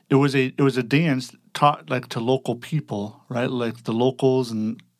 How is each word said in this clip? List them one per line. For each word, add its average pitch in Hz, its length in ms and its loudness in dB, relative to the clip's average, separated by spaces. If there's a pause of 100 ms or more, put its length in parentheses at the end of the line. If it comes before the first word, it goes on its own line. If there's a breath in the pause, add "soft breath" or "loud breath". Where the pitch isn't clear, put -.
(100)
it 139 60 4
was 139 200 4
a, 131 200 2
it - 60 -4
was 131 140 2
a 127 60 0
dance 131 520 0 (200)
taught, 147 360 0
like, 123 180 -4
to 123 120 -8
local 127 360 0
people, 113 720 -6
right? 123 220 -4
Like, 117 340 -6
the 117 80 -4
locals 127 580 2
and, 110 300 -4 (200)